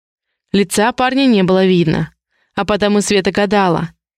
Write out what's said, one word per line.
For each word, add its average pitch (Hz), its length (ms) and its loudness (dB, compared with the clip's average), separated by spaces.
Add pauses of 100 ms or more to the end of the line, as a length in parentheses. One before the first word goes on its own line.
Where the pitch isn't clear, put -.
(520)
Лица 208 400 0
парня 262 340 0
не 214 160 4
было 185 240 2
видно, 165 480 0 (400)
а 175 100 -6
потому 208 360 0
Света 196 320 -2
гадала, 185 580 0 (280)